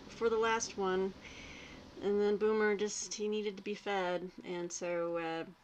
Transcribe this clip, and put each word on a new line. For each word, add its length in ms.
for 200
the 100
last 400
one, 340
and 180
then 160
Boomer 380
just, 400
he 140
needed 280
to 60
be 120
fed, 560
and 280
so, 460
uh, 260